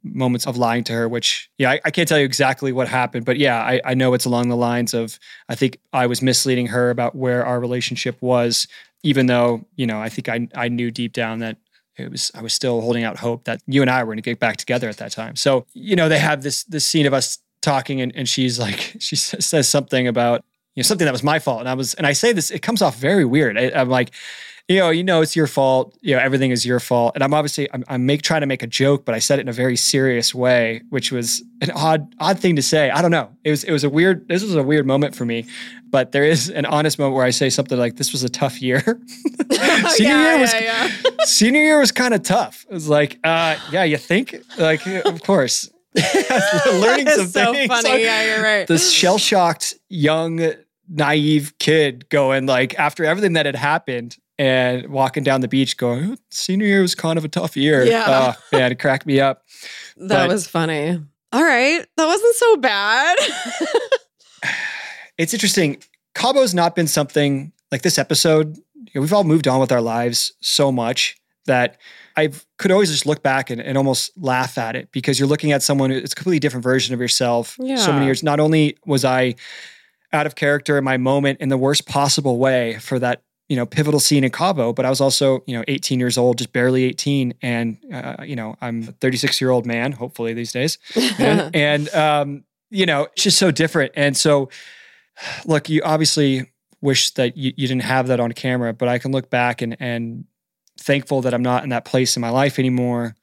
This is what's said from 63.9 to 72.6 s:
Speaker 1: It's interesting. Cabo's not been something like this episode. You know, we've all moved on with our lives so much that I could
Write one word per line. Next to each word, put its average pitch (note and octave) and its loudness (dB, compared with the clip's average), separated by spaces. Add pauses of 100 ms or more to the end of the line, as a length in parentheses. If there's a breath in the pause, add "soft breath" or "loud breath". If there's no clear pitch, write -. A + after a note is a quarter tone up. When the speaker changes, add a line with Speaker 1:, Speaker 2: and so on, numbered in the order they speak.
Speaker 1:
It's E3 -2
interesting. F#3 0 (360)
Cabo's B3+ 2
not E3+ 2
been E3+ 0
something C#3+ 0 (180)
like C3+ -4
this D#3+ 0
episode. D#3 2
You - -20
know, C3+ -4
we've D#3 0
all G#3 4
moved D#3 2
on C3 2
with B2+ 2
our B2 4
lives A#2 -2
so C#3 0
much A#2+ -2 (300)
that B2 0 (380 loud breath)
I D#3 0 (280)
could F#3+ 0